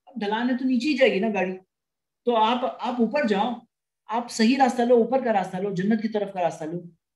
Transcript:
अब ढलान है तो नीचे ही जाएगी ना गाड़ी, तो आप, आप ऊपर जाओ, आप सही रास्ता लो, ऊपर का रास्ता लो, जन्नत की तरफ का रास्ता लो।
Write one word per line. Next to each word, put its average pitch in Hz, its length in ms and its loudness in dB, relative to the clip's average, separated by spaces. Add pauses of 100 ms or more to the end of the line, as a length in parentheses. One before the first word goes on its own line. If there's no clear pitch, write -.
अब - 120 -12
ढलान 220 300 -2
है 254 60 0
तो 262 80 -4
नीचे 254 240 0
ही 302 60 2
जाएगी 226 260 4
ना 220 100 0
गाड़ी, 185 220 -2 (720)
तो 240 60 0
आप, 233 480 0
आप 240 200 -4
ऊपर 269 260 0
जाओ, 214 400 -2 (440)
आप 233 180 -4
सही 233 280 2
रास्ता 247 280 2
लो, 240 120 6
ऊपर 233 280 2
का 240 60 0
रास्ता 185 280 -2
लो, 202 140 -4
जन्नत 208 300 0
की 226 60 -2
तरफ 202 260 -4
का 185 60 -4
रास्ता 165 240 -2
लो। 170 260 -8 (260)